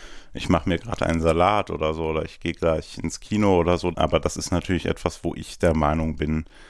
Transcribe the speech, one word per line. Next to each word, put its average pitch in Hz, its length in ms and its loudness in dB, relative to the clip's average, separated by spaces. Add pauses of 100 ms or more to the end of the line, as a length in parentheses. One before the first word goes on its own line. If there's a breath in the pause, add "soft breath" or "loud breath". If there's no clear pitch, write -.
(340 loud breath)
„Ich - 160 -8
mache 90 200 2
mir 85 80 0
gerade - 280 -4
einen 82 160 0
Salat“ 87 500 2
oder 78 240 -2
so, 80 140 -4
oder 78 160 -2
„Ich - 160 -16
gehe 82 120 -4
gleich 80 480 -2
ins - 200 -6
Kino“ 104 360 2
oder 85 220 4
so. 90 160 -2
Aber 80 240 4
das - 180 -4
ist - 140 -6
natürlich 87 340 0
etwas, - 380 -4
wo 85 100 -4
ich - 240 -12
der 85 180 4
Meinung 78 420 0
bin, 78 280 -2 (240 loud breath)